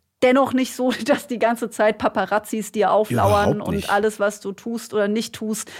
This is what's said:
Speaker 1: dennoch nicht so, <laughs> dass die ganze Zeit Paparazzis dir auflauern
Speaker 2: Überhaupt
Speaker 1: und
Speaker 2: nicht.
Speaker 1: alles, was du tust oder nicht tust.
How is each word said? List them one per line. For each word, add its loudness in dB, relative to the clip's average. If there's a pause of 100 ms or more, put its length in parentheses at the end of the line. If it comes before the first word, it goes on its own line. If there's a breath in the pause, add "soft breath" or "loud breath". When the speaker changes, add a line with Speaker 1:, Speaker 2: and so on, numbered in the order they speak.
(220)
Speaker 1:
dennoch 4
nicht 0
so, 0
<laughs> -6
dass 0
die -6
ganze 0
Zeit 2
Paparazzis -2
dir 2
auflauern 2
Speaker 2:
Überhaupt -6
Speaker 1:
und -2
Speaker 2:
nicht. -4
Speaker 1:
alles, 0
was -2
du -8
tust -10
oder 0
nicht -4
tust. -6 (100 loud breath)